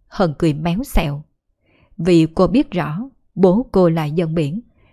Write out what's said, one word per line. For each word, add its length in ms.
Hân 320
cười 140
méo 300
xẹo. 400
Vì 380
cô 120
biết 240
rõ 280
bố 360
cô 180
là 160
dân 300
biển, 260